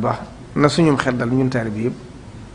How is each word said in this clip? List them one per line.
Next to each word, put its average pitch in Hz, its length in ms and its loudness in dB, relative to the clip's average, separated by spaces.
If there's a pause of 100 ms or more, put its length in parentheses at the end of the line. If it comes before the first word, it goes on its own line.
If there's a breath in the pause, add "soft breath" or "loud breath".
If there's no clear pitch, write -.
baax, 120 120 0 (360)
na 143 140 6
suñum 151 280 4
xel 123 200 0
dal 117 140 0
ñun 131 200 4
taalibe 113 260 -2
bi 110 80 -2
yëpp, 127 100 -2 (600)